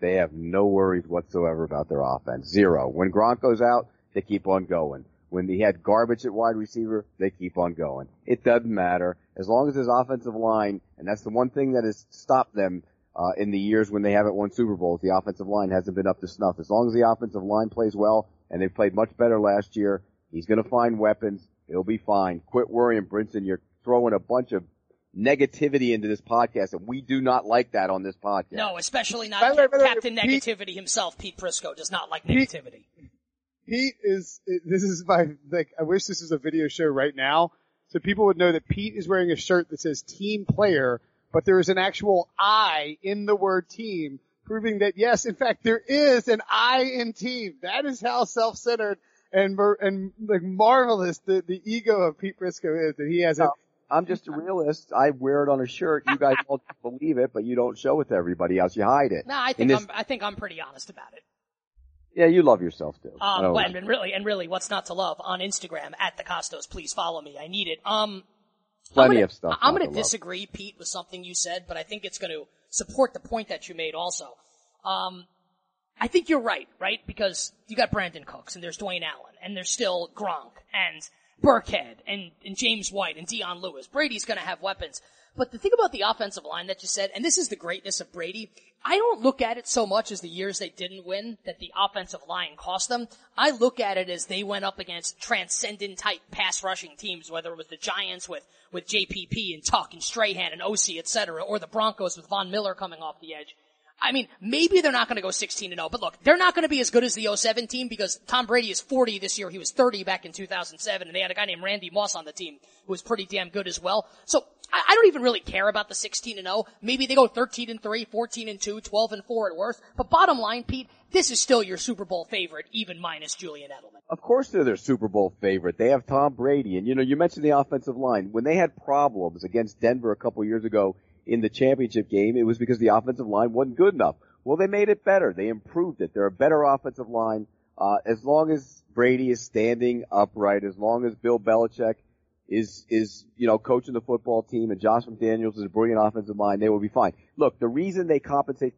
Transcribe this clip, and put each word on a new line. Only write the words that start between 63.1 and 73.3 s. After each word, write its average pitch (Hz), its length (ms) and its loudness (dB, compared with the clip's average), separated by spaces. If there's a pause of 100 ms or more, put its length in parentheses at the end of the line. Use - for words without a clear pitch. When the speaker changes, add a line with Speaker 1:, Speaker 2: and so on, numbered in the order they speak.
Speaker 1:
I 196 200 0
don't 90 120 4
Speaker 2:
well, 180 160 2
Speaker 1:
know. 180 80 -10
Speaker 2:
and 190 100 -10
really, 208 260 -2
and 196 100 -6
really, 196 240 -4
what's 180 220 -6
not 196 180 -4
to 175 60 -10
love 175 260 -4
on 185 200 -6
Instagram 165 600 -8
at 185 180 -4
the - 60 -10
Costos? 165 460 -10
Please 160 240 -12
follow 165 280 -4
me. 143 180 -18
I 151 80 -14
need 190 200 -6
it. 160 180 -8
Um, 208 380 -4 (720)
Speaker 1:
Plenty 131 140 8
Speaker 2:
I'm 127 60 8
gonna, 107 120 6
Speaker 1:
of - 60 -8
stuff - 300 -4
Speaker 2:
I'm 277 120 4
Speaker 1:
not 392 60 0
Speaker 2:
gonna 339 60 2
Speaker 1:
to - 120 -6
love. 220 60 -4
Speaker 2:
disagree, 190 420 -6
Pete, 196 320 -18
with - 100 -14
something 180 360 -12
you 180 100 -16
said, 175 340 -6
but 165 100 -10
I 160 60 -10
think 208 220 -12
it's - 140 -12
gonna 160 240 -8 (260)
support 240 440 -2
the - 60 -12
point 226 300 -8